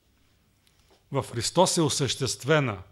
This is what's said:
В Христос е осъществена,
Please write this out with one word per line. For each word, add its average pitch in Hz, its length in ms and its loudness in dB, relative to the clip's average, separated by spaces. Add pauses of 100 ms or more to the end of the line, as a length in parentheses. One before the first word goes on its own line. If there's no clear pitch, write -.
(1120)
В 135 200 -4
Христос 170 460 2
е 170 40 2
осъществена, 131 1120 0